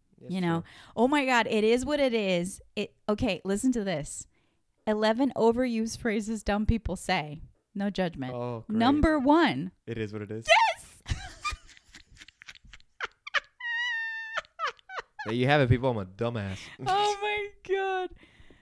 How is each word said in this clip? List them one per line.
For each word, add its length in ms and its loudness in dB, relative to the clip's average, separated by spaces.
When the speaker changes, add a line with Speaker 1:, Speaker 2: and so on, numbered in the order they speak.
Speaker 1:
That's 120 -12
Speaker 2:
you 80 -2
know. 200 0
Speaker 1:
true. 20 -8
Speaker 2:
Oh, 120 4
my 180 2
God. 240 4
It 140 2
is 220 4
what 140 0
it 140 4
is. 480 0
It, 180 -6
okay, 340 0
listen 280 2
to 120 0
this. 440 -4
Eleven 480 2
overused 600 2
phrases 460 -2
dumb 220 0
people 300 0
say. 460 -4
No 160 -4
judgment. 440 -4
Speaker 1:
Oh, 340 -6
great. 100 -2
Speaker 2:
Number 420 4
one. 520 4
Speaker 1:
It 100 -6
is 160 -4
what 80 -6
it 100 -8
is. 160 -8
Speaker 2:
Yes! 680 2
<laughs> 40 -14
Speaker 1:
There 80 -6
you 140 0
have 140 6
it, 80 4
people. 200 2
I'm 80 -2
a 80 -6
dumbass. 540 -6
<laughs> 160 -14
Speaker 2:
Oh, 360 0
my 260 -4
God. 420 -2